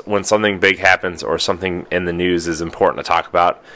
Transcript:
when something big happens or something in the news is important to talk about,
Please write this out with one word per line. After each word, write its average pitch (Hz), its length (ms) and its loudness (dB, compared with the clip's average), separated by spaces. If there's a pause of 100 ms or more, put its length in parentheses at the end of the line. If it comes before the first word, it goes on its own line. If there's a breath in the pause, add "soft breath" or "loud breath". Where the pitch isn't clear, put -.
when 101 200 -2
something 104 360 2
big 95 180 2
happens 92 460 0
or 82 140 -2
something 90 520 -4
in 90 140 0
the 87 80 -2
news 87 340 0
is 82 140 -4
important 85 440 0
to - 40 -10
talk 85 200 0
about, 87 320 2 (160 loud breath)